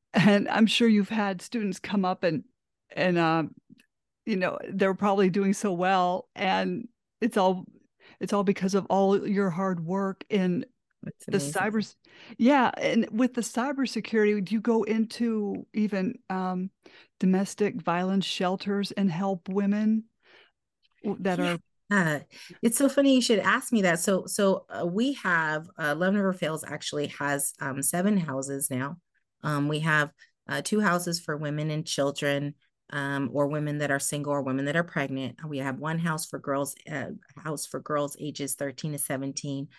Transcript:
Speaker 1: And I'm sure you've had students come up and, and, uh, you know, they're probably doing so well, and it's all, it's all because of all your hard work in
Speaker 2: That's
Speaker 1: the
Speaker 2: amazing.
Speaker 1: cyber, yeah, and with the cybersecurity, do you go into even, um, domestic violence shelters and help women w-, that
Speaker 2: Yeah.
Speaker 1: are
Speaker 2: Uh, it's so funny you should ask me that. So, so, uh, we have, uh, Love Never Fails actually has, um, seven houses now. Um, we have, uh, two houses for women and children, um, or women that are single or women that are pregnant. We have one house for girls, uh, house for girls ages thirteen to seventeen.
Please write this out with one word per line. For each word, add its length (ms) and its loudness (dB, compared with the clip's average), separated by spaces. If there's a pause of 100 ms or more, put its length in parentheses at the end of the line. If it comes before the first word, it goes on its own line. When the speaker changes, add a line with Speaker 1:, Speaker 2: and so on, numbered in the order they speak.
(140)
Speaker 1:
And 360 6
I'm 180 6
sure 200 4
you've 220 4
had 320 -2
students 380 -4
come 260 -2
up 180 -2
and, 200 0 (520)
and, 220 2
uh, 260 2 (840)
you 80 0
know, 240 -2 (100)
they're 240 2
probably 380 2
doing 220 2
so 200 -2
well, 640 2
and 520 -2 (340)
it's 160 0
all, 280 2 (540)
it's 140 -4
all 100 2
because 320 0
of 120 0
all 400 4
your 220 2
hard 340 -2
work 460 -4
in 360 2 (360)
Speaker 2:
That's 240 -14
Speaker 1:
the 120 0
Speaker 2:
amazing. 160 -2
Speaker 1:
cyber, 420 -2 (420)
yeah, 400 6
and 320 2
with 240 2
the 80 -4
cybersecurity, 1000 0
do 100 -6
you 80 0
go 220 2
into 920 -2
even, 460 0 (100)
um, 400 -2 (500)
domestic 640 2
violence 440 0
shelters 640 -2
and 180 0
help 400 -4
women 540 2 (1000)
w-, 200 -4
that 160 0
Speaker 2:
Yeah. 140 0
Speaker 1:
are 60 -6 (320)
Speaker 2:
Uh, 280 2 (440)
it's 160 2
so 100 6
funny 240 4
you 80 6
should 160 4
ask 340 0
me 120 4
that. 160 4
So, 260 2
so, 440 2
uh, 160 -4
we 280 0
have, 640 0
uh, 180 0
Love 200 2
Never 180 2
Fails 300 -4
actually 440 -6 (120)
has, 400 -2
um, 240 -6
seven 340 2
houses 540 -4
now. 260 -4 (460)
Um, 240 0
we 140 -2
have, 300 2 (380)
uh, 140 -4
two 180 0
houses 380 0
for 180 -6
women 320 -4
and 160 -4
children, 680 -2 (340)
um, 440 -4
or 140 2
women 320 -2
that 120 0
are 80 0
single 340 -4
or 80 -2
women 240 -2
that 100 -2
are 80 2
pregnant. 540 -6 (100)
We 120 -6
have 180 -6
one 220 -4
house 260 -4
for 140 -10
girls, 360 -4 (160)
uh, 200 -6 (260)
house 300 -8
for 120 -10
girls 400 -4
ages 360 -6
thirteen 380 -6
to 40 -6
seventeen. 680 -6 (120)